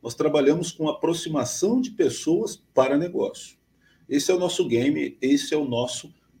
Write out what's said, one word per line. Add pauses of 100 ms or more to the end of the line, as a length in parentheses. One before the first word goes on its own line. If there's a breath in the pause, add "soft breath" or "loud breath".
nós
trabalhamos
com
aproximação
de
pessoas (100)
para
negócio. (500)
Esse
é
o
nosso
game,
esse
é
o
nosso (260)